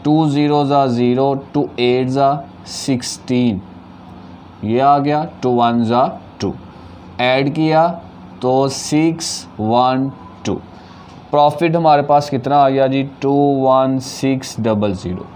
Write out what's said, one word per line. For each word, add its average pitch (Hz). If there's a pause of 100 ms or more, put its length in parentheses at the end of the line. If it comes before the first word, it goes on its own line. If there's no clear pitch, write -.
टू 151
ज़ीरो 147
ज़ा 139
ज़ीरो, 123 (200)
टू 147 (100)
एट 123
ज़ा 139 (240)
सिक्सटीन, 123 (1000)
ये 113
आ 143
गया, 147 (180)
टू 127
वन 120
ज़ा 123 (220)
टू, 98 (680)
ऐड 135
किया 160 (540)
तो 131
सिक्स 160 (120)
वन 127 (340)
टू। 98 (760)
प्रॉफिट 147
हमारे 156
पास 143
कितना 135
आ 139
गया 135
जी? 135 (180)
टू 139 (300)
वन 131
सिक्स 131
डबल 107
ज़ीरो। 90 (100)